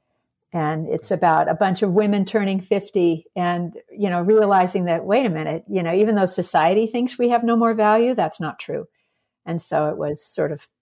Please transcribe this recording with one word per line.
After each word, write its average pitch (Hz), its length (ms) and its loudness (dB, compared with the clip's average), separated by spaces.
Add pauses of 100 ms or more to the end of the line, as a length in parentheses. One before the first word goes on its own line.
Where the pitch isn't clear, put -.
(520)
And 160 340 -4
it's - 240 -6
about 160 380 2
a 165 60 0
bunch 185 260 0
of 190 140 0
women 202 320 2
turning 196 340 -2
fifty 180 640 0 (100)
and, 175 440 -4 (120)
you 202 200 -2
know, 175 100 0
realizing 196 640 4
that, 170 220 -2
wait 233 180 2
a 220 60 0
minute, 156 360 -4
you 196 160 -2
know, 165 120 -2
even 214 200 2
though 196 120 2
society 180 600 2
thinks 240 300 -4
we 240 140 2
have 233 120 2
no 233 140 2
more 226 160 2
value, 220 420 2
that's 180 260 -4
not 156 180 -8
true. 151 280 -8 (600)
And 170 160 -6
so 151 260 -2
it 156 80 -4
was 147 260 -6
sort 156 300 -4
of - 160 -12 (140)